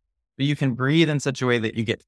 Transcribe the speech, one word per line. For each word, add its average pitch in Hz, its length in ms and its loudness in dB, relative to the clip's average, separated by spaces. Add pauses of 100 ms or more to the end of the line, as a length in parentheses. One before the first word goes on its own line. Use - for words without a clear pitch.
(360)
but 135 80 -4
you 147 100 0
can 135 200 -2
breathe 147 340 2
in 147 100 0
such 135 220 -4
a 127 60 0
way 120 140 2
that 110 160 -4
you 117 80 -2
get 110 240 -4